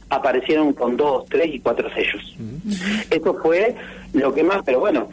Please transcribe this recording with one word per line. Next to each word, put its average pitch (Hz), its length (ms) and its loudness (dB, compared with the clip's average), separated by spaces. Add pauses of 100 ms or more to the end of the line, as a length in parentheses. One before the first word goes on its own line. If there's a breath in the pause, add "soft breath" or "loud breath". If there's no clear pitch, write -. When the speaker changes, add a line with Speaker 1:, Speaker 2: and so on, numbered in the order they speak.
Speaker 1:
aparecieron 139 640 2
con 123 240 0
dos, 143 320 2
tres 151 260 0
y 120 60 -6
cuatro - 320 0
sellos. - 420 -4
Speaker 2:
Ujú. 160 400 -6 (340 loud breath)
Speaker 1:
Eso 196 320 2
fue 175 340 2 (380 loud breath)
lo 135 200 2
que 147 100 2
más, 196 220 2
pero 127 160 2
bueno, 156 320 2